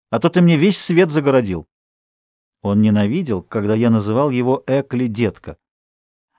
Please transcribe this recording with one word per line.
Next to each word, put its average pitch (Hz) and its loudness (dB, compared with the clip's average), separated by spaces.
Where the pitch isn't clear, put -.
А - -2
то 170 2
ты 180 0
мне 170 4
весь 175 2
свет 175 2
загородил". 131 0
Он 101 0
ненавидел, 107 0
когда 104 -4
я 117 2
называл 113 0
его 127 -2
Экли, 127 -2
детка. 101 -6